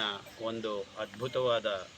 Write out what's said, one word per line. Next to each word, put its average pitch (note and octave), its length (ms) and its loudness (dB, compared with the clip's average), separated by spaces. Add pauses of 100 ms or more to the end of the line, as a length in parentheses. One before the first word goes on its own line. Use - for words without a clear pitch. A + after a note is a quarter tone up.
(420)
ಒಂದು A2 400 0
ಅದ್ಭುತವಾದ G#2+ 1040 2 (100)